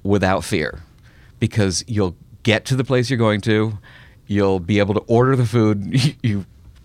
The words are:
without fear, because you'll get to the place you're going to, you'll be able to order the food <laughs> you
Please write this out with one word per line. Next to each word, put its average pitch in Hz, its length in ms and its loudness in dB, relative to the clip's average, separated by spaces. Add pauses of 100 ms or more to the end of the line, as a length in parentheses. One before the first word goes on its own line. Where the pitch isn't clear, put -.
without 95 420 0
fear, 78 360 -4 (600)
because 101 460 -2
you'll 101 300 -2 (260)
get 110 240 0
to 131 100 -2
the 131 80 -2
place 127 260 -2
you're 131 80 -2
going 107 240 2
to, 110 360 0 (480)
you'll 98 340 2
be 101 180 0
able 101 160 2
to 107 120 0
order 123 300 2
the 123 100 0
food 107 380 0 (340)
<laughs> - 40 -20
you 101 220 -2 (400)